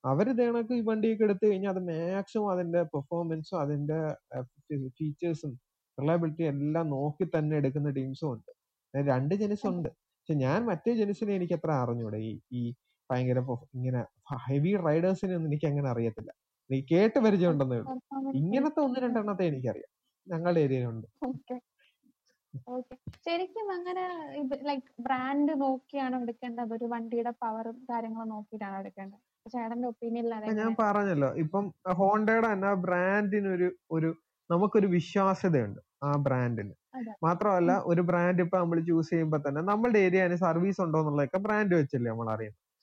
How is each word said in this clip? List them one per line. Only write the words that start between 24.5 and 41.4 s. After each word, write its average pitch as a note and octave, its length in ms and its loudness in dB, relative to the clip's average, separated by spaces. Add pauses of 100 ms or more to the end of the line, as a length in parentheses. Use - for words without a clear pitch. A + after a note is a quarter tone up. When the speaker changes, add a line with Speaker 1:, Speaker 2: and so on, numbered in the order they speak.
Speaker 2:
ലൈക്ക് C4+ 360 -6
ബ്രാൻഡ് C4+ 580 0
നോക്കിയാണ് C4 640 -2
എടുക്കേണ്ടത്, A#3 520 -6
ഒരു A3+ 100 -6
വണ്ടിയുടെ A#3 460 -4
പവറും A3+ 600 -8
കാര്യങ്ങളും A3+ 380 -6
നോക്കിയിട്ടാണ് G#3+ 500 -10
എടുക്കേണ്ടത്? G3 720 -14
ചേട്ടന്റെ A#3+ 360 -4
ഒപ്പീനിയനിൽ A#3 400 -4
Speaker 1:
ഇപ്പൊ A3+ 80 -4
ഞാൻ G#3+ 80 -8
Speaker 2:
അതെങ്ങനെയാണ്? A3 360 0
Speaker 1:
പറഞ്ഞല്ലോ, G3 540 2
ഇപ്പം F3 400 -2 (180)
ഹോണ്ടയുടെ G#3+ 600 4
തന്നെ G3 160 0
ആ G3+ 60 4
brand-ിനൊരു, F#3 1040 2 (140)
ഒരു, E3 240 0 (360)
നമുക്കൊരു G3+ 360 4
വിശ്വാസ്യതയുണ്ട് F3+ 920 2 (220)
ആ C#3+ 100 0
brand-ിന്. B2 600 0 (220)
Speaker 2:
അതെ. A3+ 280 -8
Speaker 1:
മാത്രമല്ല, F3+ 560 4
Speaker 2:
ഉം. - 60 -2
Speaker 1:
ഒരു E3+ 160 4
ബ്രാൻഡ് F3 420 2
ഇപ്പൊ F3+ 160 2
നമ്മൾ E3+ 220 2
ചൂസ് E3 300 2
ചെയ്യുമ്പോ D#3 280 2
തന്നെ C#3+ 220 -2
നമ്മളുടെ G#3+ 380 2
ഏരിയയിൽ F#3 380 4
സർവീസ് F3+ 440 2
ഉണ്ടോ D#3+ 180 2
എന്നുള്ളതൊക്കെ D3 400 0
ബ്രാൻഡ് G#3 360 2